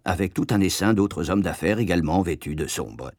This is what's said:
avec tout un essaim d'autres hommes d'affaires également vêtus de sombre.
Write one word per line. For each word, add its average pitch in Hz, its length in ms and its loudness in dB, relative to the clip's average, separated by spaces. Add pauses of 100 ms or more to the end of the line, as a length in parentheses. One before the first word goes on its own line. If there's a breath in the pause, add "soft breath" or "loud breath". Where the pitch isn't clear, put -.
avec 92 280 0
tout - 160 -2
un 107 100 4
essaim 98 360 2
d'autres 98 340 0
hommes 95 140 2
d'affaires 82 340 0
également 87 460 2
vêtus 76 320 -4
de 76 100 -4
sombre. 58 540 -8